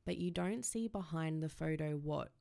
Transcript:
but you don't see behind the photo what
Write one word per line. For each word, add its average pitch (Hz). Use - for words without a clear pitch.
but -
you 175
don't 185
see 226
behind 160
the 160
photo 156
what 147